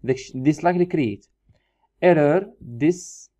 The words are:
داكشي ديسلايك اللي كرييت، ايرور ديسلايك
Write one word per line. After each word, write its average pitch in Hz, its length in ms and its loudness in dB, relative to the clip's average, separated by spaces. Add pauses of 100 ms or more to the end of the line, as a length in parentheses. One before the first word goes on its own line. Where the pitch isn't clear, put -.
داكشي 135 360 -6
ديسلايك 156 360 0
اللي 175 100 2
كرييت، 135 420 -4 (760)
ايرور 170 580 4
ديسلايك 143 680 -4 (100)